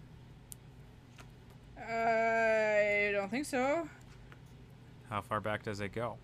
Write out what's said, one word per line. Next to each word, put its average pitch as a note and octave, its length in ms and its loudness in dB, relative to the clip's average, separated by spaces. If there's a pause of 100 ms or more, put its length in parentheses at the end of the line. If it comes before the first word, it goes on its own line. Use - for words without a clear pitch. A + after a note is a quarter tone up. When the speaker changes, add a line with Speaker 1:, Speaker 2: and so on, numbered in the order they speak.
(1800)
Speaker 1:
I A3 1300 4
don't G3 180 0
think C4 160 -2
so. C#4+ 420 0 (1200)
Speaker 2:
How G#2 120 -2
far G#2+ 180 -2
back G#2+ 240 -2
does G#2 180 -6
it G2 120 -6
go? A2 300 -6